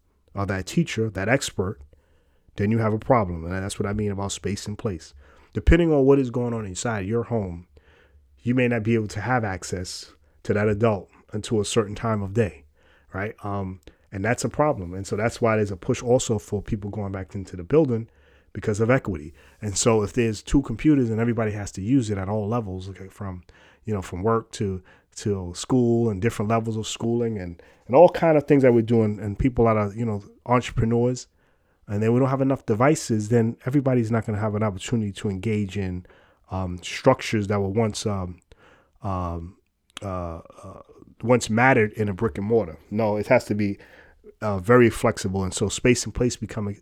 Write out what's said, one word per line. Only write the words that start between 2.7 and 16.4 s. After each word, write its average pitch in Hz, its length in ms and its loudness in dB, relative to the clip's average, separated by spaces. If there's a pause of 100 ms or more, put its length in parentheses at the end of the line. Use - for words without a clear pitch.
you 113 80 2
have 110 140 0
a 110 60 -2
problem. 90 460 0
And 87 80 -6
that's 95 260 -6
what 101 80 -4
I 101 60 -4
mean 104 180 -2
about 98 200 -6
space - 360 -6
in 104 80 -8
place. - 380 -8 (400)
Depending 165 400 4
on 139 120 6
what 139 140 8
is 131 100 0
going 120 240 -4
on 110 120 -6
inside 98 400 -4
your 117 180 -2
home, 95 440 -4 (720)
you 117 140 0
may 127 140 2
not 117 160 -2
be 117 120 2
able 110 120 0
to 101 140 -10
have 117 220 0
access 92 680 -8 (300)
to 104 100 -2
that 104 140 2
adult 104 420 2 (220)
until 107 280 -2
a 101 60 0
certain 104 300 0
time 110 260 -2
of 98 120 -6
day, 104 320 -2 (480)
right? 98 300 -8
Um, 98 380 -6 (300)
and 98 120 -6
that's 117 200 0
a 120 60 -4
problem. 117 440 -2
And 95 120 -10
so - 100 -6
that's 110 260 -2
why 113 140 4
there's 107 160 0
a 95 60 -8
push - 240 -4
also 123 380 2
for 101 220 -6